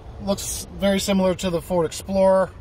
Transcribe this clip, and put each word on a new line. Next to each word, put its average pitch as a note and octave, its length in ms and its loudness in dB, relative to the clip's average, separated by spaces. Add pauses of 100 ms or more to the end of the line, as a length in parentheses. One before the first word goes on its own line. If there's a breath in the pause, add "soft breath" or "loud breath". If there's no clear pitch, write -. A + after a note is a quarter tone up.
(220)
Looks - 460 -4 (100)
very G3 220 2
similar F#3+ 340 2
to F#3 160 -4
the E3 140 -2
Ford F3 240 0
Explorer. F#3+ 720 2